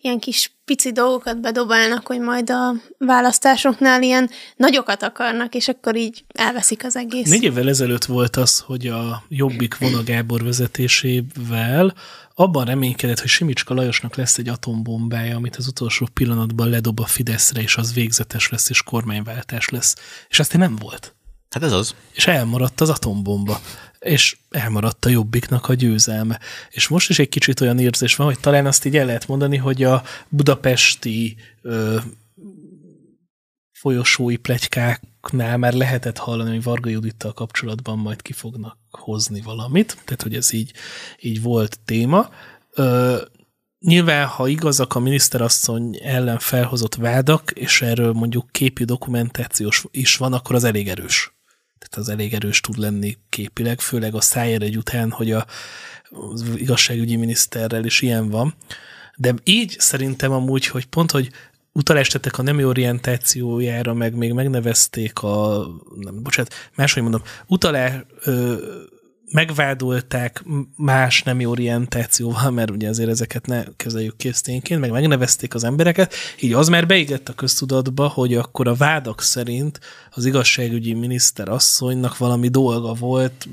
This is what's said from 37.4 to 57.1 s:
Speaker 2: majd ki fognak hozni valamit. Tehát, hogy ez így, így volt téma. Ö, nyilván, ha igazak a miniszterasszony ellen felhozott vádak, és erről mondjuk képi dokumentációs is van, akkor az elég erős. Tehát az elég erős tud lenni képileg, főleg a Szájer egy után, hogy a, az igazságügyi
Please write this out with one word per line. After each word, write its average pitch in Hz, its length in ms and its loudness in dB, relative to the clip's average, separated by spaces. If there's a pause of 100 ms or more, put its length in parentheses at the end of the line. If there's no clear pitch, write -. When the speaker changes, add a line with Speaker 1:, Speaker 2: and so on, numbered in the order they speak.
Speaker 2:
majd 107 240 -6
ki - 100 -14
fognak 113 440 -12 (140)
hozni 107 500 -6
valamit. 123 640 -2
Tehát, - 180 -8
hogy 110 120 -6
ez 120 180 0
így, 117 200 -2 (480)
így 110 220 -4
volt 113 420 2
téma. 120 440 2 (460)
Ö, 123 420 2 (640)
nyilván, 165 480 4
ha 131 220 -2
igazak 143 460 0
a 131 40 2
miniszterasszony 120 1040 0
ellen 127 360 0
felhozott 120 560 -2
vádak, 131 560 2
és - 320 0
erről 117 300 2
mondjuk 117 400 0
képi 127 320 0
dokumentációs 120 1080 -2
is - 260 2
van, 131 160 0
akkor 123 220 -2
az 123 100 4
elég 104 240 0
erős. 90 440 -2 (460)
Tehát - 300 -10
az 104 60 -4
elég 107 200 -4
erős 104 260 -2
tud 107 180 -8
lenni 104 380 -2 (120)
képileg, 117 520 -6
főleg 110 340 -4
a 107 60 -2
Szájer 117 420 0
egy 104 140 -2
után, 113 340 -2
hogy 113 220 -2
a, 110 140 -2 (840)
az 117 120 -8 (120)
igazságügyi 117 600 0